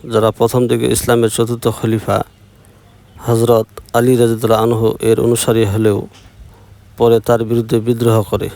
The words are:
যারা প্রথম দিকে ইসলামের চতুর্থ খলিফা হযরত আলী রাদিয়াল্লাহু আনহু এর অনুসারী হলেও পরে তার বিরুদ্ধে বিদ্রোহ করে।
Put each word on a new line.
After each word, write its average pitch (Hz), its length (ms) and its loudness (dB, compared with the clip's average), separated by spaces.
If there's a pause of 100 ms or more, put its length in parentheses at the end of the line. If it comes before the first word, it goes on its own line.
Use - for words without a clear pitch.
(120)
যারা 110 200 2
প্রথম 120 360 0
দিকে 117 200 -2
ইসলামের 117 420 0
চতুর্থ 117 380 -4
খলিফা 110 560 -2 (1040)
হযরত 117 400 2 (260)
আলী 123 220 2
রাদিয়াল্লাহু 113 480 2
আনহু 113 380 0
এর 110 180 2
অনুসারী 113 460 0
হলেও 104 420 -2 (920)
পরে 117 220 4
তার 117 240 0
বিরুদ্ধে 113 360 -2
বিদ্রোহ 113 420 0
করে। 98 340 -4